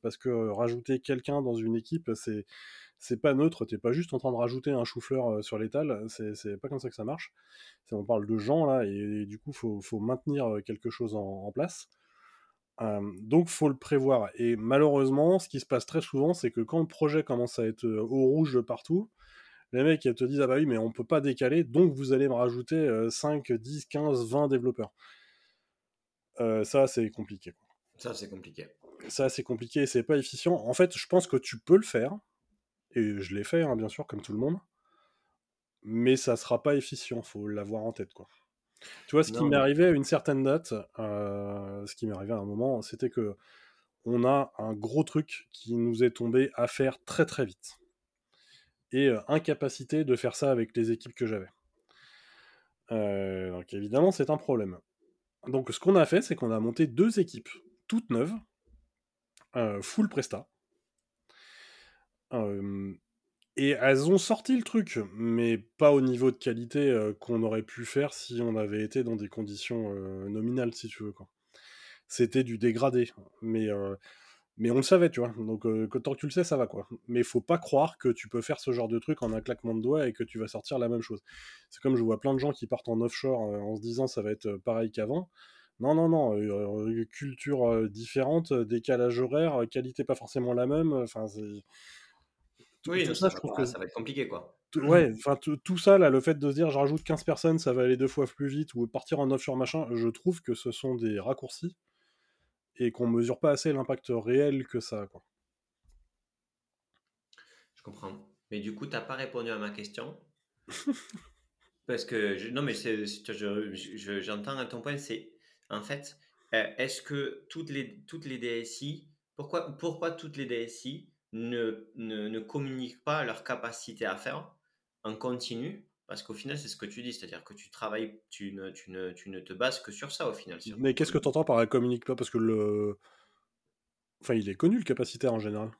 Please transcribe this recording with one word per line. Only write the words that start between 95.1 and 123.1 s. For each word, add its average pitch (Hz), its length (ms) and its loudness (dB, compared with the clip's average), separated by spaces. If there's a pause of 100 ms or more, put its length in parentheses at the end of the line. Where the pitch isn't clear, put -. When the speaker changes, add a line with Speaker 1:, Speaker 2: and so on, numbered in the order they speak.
Speaker 1:
enfin, 139 220 0
tout, 151 200 -4
tout 185 220 -4
ça, 196 200 10
là, 165 120 10
le 131 100 6
fait 151 180 2
de 143 120 0
se 135 40 0
dire, « 156 160 4
J'en 139 100 2
rajoute 143 220 2
quinze 160 220 -2
personnes, 165 340 4
ça 143 140 2
va 127 100 4
aller 127 140 6
deux 131 120 4
fois 135 180 0
plus 143 220 -4
vite », 147 260 -4
ou 120 120 0
partir 139 340 -2
en 135 100 2
offshore, 131 260 0
machin, 131 380 0
je 117 140 2
trouve 170 340 0
que 120 120 -2
ce 120 160 -6
sont 131 240 -4
des 110 260 -2
raccourcis 135 560 -6 (1000)
et 120 160 0
qu'on 120 140 -2
mesure 117 320 2
pas 156 120 4
assez 147 220 2
l'impact 135 360 -4
réel 131 580 2
que 120 140 -6
ça 107 220 -8
a, 98 40 -12
quoi. - 160 -20 (2500)
Speaker 2:
Je - 80 -20
comprends. 101 440 -16 (240)
Mais 107 100 -6
du 104 140 -8
coup, - 120 -10
t'as 117 140 -6
pas 131 140 -10
répondu 123 360 -8
à 107 80 -6
ma 104 120 -8
question. - 480 -12 (500)
Speaker 1:
<laughs> - 640 -8 (520)
Speaker 2:
Parce 120 180 -4
que 104 320 0
je... 101 120 -8
non, 127 140 -4
mais 123 120 -2
c'est, 107 320 -4
c'est, - 260 -10
je, 104 420 -4
je, 92 220 -14
je, 101 240 -6
j'entends 107 360 -8
à 131 80 -6
ton 117 160 -12
point, 143 160 -6
c'est, 117 360 -10 (360)
en 107 140 -8
fait, 143 340 -12 (380)
euh, 110 120 2 (120)
est-ce 131 240 -4
que - 480 -8
toutes 160 200 -12
les, 131 360 -10
toutes 156 180 -16
les 131 140 -10
D 117 80 -8
S 117 360 -6
I, 147 260 -10 (280)
pourquoi, 165 400 -6
pourquoi 165 360 -4
toutes 156 240 -14
les 139 100 -6
D 120 80 -4
S 117 300 -6
I 135 260 -12 (220)
ne, 113 640 -4
ne, 110 320 -8
ne 110 100 -6
communiquent 131 640 -8
pas 147 200 -2